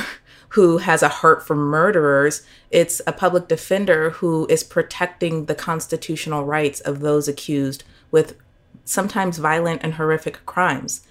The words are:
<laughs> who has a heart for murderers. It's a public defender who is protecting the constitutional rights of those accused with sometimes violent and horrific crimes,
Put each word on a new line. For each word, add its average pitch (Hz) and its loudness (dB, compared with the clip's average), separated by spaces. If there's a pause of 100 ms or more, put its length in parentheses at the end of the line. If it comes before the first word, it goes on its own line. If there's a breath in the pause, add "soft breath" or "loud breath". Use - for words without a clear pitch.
(260 loud breath)
<laughs> - -20
who 170 6
has 170 2
a 151 4
heart 160 4
for 151 -2
murderers. 147 2 (280 soft breath)
It's 165 2
a 160 -2
public 175 0
defender 165 0
who 160 -2
is 160 2
protecting 165 -4
the 151 -2
constitutional 160 -6
rights 147 -2
of 143 -6
those 147 0
accused 139 -4 (280 soft breath)
with 156 2 (500)
sometimes 190 -2
violent 165 0
and 160 -4
horrific 156 -4
crimes, 156 -4